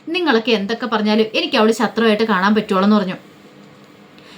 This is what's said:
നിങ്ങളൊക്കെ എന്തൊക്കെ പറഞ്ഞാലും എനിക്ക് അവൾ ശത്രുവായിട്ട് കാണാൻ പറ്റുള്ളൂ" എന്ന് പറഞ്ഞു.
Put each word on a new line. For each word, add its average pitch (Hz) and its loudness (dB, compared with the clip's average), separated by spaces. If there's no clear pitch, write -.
നിങ്ങളൊക്കെ 285 0
എന്തൊക്കെ 220 -2
പറഞ്ഞാലും 214 0
എനിക്ക് 311 -2
അവൾ 214 4
ശത്രുവായിട്ട് 220 0
കാണാൻ 208 2
പറ്റുള്ളൂ" 202 0
എന്ന് 208 4
പറഞ്ഞു. 185 -2